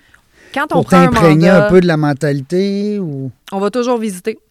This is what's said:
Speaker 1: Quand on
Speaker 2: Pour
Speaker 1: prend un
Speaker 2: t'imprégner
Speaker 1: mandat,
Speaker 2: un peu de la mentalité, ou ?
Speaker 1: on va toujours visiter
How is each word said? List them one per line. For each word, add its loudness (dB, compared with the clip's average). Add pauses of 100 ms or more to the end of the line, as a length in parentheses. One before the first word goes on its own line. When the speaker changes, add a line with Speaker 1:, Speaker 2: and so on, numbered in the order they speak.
(540)
Speaker 1:
Quand -4
on -2
Speaker 2:
Pour 2
Speaker 1:
prend 4
un 6
Speaker 2:
t'imprégner 4
Speaker 1:
mandat, 4
Speaker 2:
un 0
peu 6
de 2
la 0
mentalité, -4
ou ? -8 (200)
Speaker 1:
on -8
va -4
toujours -2
visiter -8 (120)